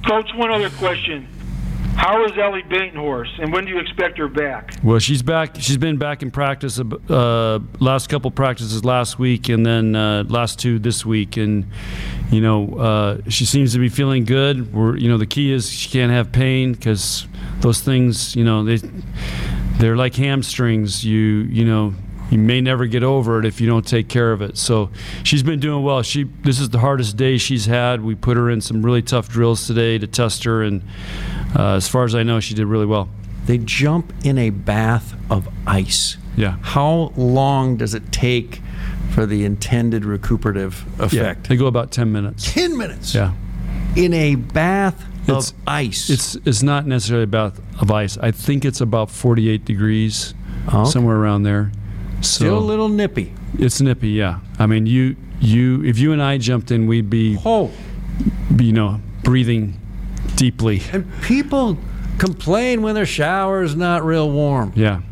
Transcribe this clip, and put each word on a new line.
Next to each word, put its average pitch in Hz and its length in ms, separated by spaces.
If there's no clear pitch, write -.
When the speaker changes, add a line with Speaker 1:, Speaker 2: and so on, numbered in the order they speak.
Speaker 1:
Coach, 220 280
one 226 160
other 208 200
question. 165 580
How 208 300
is 196 100
Ellie 196 260
Batenhorst, 151 800
and 156 100
when 185 120
do 190 60
you 180 80
expect 175 400
her 151 100
back? 135 460
Speaker 2:
Well, 113 140
she's 127 240
back. 160 360
She's 131 200
been 156 180
back 147 260
in 131 80
practice, 139 480
uh, 117 800
last 131 280
couple 131 220
practices 113 540
last 123 340
week, 123 300
and 113 160
then, 113 320
uh, 107 320
last 117 300
two 120 200
this 110 280
week. 110 320
And, 104 260
you 110 120
know, 107 260
uh, 107 400
she 110 160
seems 135 260
to 123 60
be 123 100
feeling 135 380
good. 127 480
We're, 110 240
you 117 100
know, 117 80
the 110 100
key 139 260
is 127 180
she - 180
can't 123 240
have 120 200
pain, 131 420
'cause - 520
those 117 200
things, 127 560
you 117 80
know, 110 180
they, 113 160
they're 113 180
like 127 200
hamstrings. 120 840
You, 110 160
you 113 140
know, 107 300
you 120 80
may 120 220
never 127 260
get 117 180
over 123 340
it 113 80
if 104 140
you 117 80
don't 117 180
take 113 220
care 117 240
of 104 100
it. 101 160
So 107 320
she's 139 220
been 151 160
doing 147 220
well. 135 200
She, 143 220
this 135 180
is 135 100
the 117 100
hardest 123 360
day 131 220
she's 113 280
had. 120 360
We 110 140
put 120 200
her 120 140
in 113 100
some 110 240
really 120 160
tough 120 300
drills 117 360
today 117 300
to 107 100
test - 380
her, 113 180
and, 101 200
uh, 101 180
as 98 140
far 127 160
as 117 120
I 113 80
know, 117 160
she 110 140
did 107 120
really 107 180
well. 104 240
Speaker 3:
They 120 120
jump 147 540
in 139 140
a 117 120
bath 107 640
of 95 180
ice. - 480
Speaker 2:
Yeah. 98 260
Speaker 3:
How 160 540
long 131 600
does 110 180
it 107 160
take 123 500
for 110 120
the 104 200
intended 110 600
recuperative 101 800
Speaker 2:
Yeah, - 60
Speaker 3:
effect? 98 440
Speaker 2:
they 131 80
go 131 100
about 120 260
ten 117 200
minutes. 104 400
Speaker 3:
Ten 339 240
minutes? 196 380
Speaker 2:
Yeah. 98 180
Speaker 3:
In 175 180
a 151 220
bath 170 680
Speaker 2:
It's, 135 240
Speaker 3:
of - 40
ice? 143 440
Speaker 2:
it's, - 240
it's 117 200
not 143 220
necessarily 117 380
a 104 40
bath 107 320
of 101 120
ice. 104 260
I 113 140
think 139 320
it's 131 160
about 110 300
forty-eight 110 540
degrees, 110 720
Speaker 3:
Oh, 104 140
okay. 127 80
Speaker 2:
somewhere 117 260
around 104 280
there. 104 260
So - 240
Speaker 3:
Still 208 120
a - 20
little 214 280
nippy. 202 440
Speaker 2:
It's - 220
nippy, 123 280
yeah. 101 320
I 110 80
mean, 110 200
you, 127 300
you, 127 460
if 120 140
you 147 140
and 147 100
I 139 160
jumped 120 320
in, 113 160
we'd 113 240
be, 110 340
Speaker 3:
Oh. 220 260
Speaker 2:
you 117 140
know, 107 280
breathing 117 560
deeply. 110 480
Speaker 3:
And 190 180
people 262 540
complain 220 640
when 214 140
their 214 120
shower 190 560
is 151 140
not 175 280
real 160 260
warm. 139 440
Speaker 2:
Yeah. 104 380